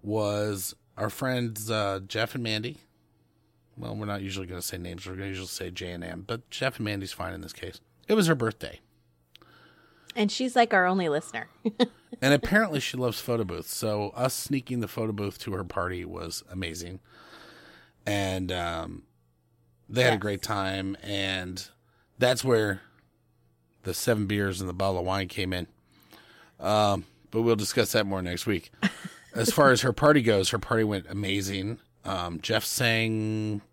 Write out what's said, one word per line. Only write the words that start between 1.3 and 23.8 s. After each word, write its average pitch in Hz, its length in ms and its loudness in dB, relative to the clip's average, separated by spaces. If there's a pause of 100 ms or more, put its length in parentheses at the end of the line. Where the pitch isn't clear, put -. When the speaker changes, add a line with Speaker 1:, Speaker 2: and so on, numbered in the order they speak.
Speaker 1:
uh, 101 360 0
Jeff 110 280 -2
and 127 80 -4
Mandy. 113 360 -4 (960)
Well, 113 180 -8
we're 107 120 -6
not 101 160 -4
usually 95 240 -6
gonna 87 160 -8
say - 160 -6
names. 87 280 -10
We're 92 100 -10
gonna 98 120 -6
usually 95 200 -6
say 90 220 -8
J 90 220 -8
and 87 100 -8
M, 85 240 -10
but 117 240 -8
Jeff - 260 -4
and 113 100 -4
Mandy's 101 260 -4
fine 87 220 -8
in 92 80 -10
this 85 100 -14
case. - 280 -12 (280)
It 214 60 4
was 202 120 6
her 165 80 6
birthday. - 460 -4 (1300)
Speaker 2:
And 208 180 2
she's, 254 240 -2
like, 233 160 6
our 185 140 6
only 185 220 2
listener. 143 400 -2 (160)
<laughs> 214 140 -2 (440)
Speaker 1:
And 135 100 6
apparently 160 480 4
she - 160 -4
loves 123 240 0
photo 117 240 0
booths. 85 300 -6
So 104 420 0
us 127 160 0
sneaking 127 480 -2
the 104 80 -2
photo 110 240 -2
booth 101 280 -4
to 104 120 -6
her 92 120 -4
party 90 420 -4
was 85 440 -8
amazing. 87 500 -8 (1040)
And, 95 440 0
um, 85 520 -4 (840)
they 120 160 0
had 123 120 8
a - 20 2
Speaker 2:
Yes. 95 60 -4
Speaker 1:
great 101 180 -2
time. 98 640 -2
And 95 680 -4 (500)
that's 123 240 2
where 110 380 2 (1000)